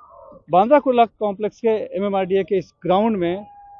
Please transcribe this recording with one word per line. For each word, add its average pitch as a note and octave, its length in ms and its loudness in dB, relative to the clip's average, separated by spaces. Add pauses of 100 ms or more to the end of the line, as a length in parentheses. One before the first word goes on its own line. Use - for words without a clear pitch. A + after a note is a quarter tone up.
(500)
बांद्रा A3 280 4
कुर्ला B3 260 2
कॉम्प्लेक्स G#3 560 -6
के A3+ 80 -2
एमएमआरडीए G3 760 -2
के F#3+ 140 -2
इस - 240 -10
ग्राउंड G#3 340 0
में F3+ 300 -4 (340)